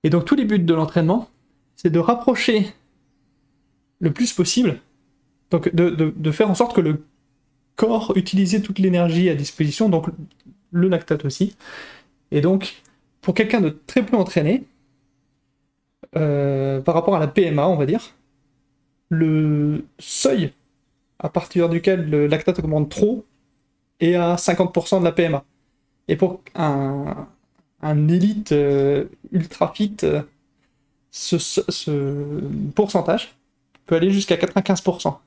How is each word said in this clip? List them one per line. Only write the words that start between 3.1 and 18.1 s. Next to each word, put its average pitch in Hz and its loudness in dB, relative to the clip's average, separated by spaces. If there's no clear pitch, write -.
le 160 0
plus 240 -2
possible, 180 0
donc 175 0
de, 175 4
de, 156 0
de 156 -2
faire 208 0
en 180 2
sorte 240 0
que 196 4
le 151 0
corps 220 0
utilise 190 0
toute 196 -8
l'énergie 175 2
à 160 2
disposition, 147 -2
donc 160 0
le 175 2
lactate 165 -2
aussi. 185 -2
Et 147 0
donc, 185 -2
pour 175 -4
quelqu'un 220 0
de 156 0
très 254 0
peu 214 -2
entraîné, 180 0
euh, 139 0
par 156 0
rapport 170 2
à 156 2
la 151 2
P 190 4
M 151 0
A, 147 2
on 180 2
va 143 2
dire, 190 -4